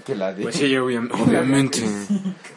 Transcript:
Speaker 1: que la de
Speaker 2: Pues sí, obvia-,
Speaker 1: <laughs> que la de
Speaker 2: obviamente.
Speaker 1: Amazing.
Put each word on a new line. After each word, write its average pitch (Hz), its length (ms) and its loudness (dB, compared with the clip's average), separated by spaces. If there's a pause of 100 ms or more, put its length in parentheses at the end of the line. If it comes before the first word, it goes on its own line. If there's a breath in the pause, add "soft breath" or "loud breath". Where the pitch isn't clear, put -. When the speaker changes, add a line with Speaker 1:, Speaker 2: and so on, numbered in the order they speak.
Speaker 1:
que 135 100 -6
la 95 200 -2
de 95 80 -8
Speaker 2:
Pues 117 140 -4
sí, 135 200 2
obvia-, 127 240 0
Speaker 1:
<laughs> 117 80 -4
que - 0 -
la - 80 -4
de 107 80 -2
Speaker 2:
obviamente. 135 600 2
Speaker 1:
Amazing. 202 520 -2 (200)